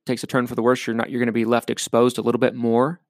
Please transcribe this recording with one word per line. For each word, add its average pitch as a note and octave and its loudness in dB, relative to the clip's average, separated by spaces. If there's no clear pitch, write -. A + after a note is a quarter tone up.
takes B2 -4
a - -6
turn B2 -2
for A#2+ -8
the A#2 -2
worse, B2 2
you're A2+ -2
not, - -4
you're B2 -4
gonna A#2+ 0
be A2+ 0
left A#2 0
exposed A#2+ 0
a A2 -4
little A#2 0
bit B2 2
more, A#2+ 0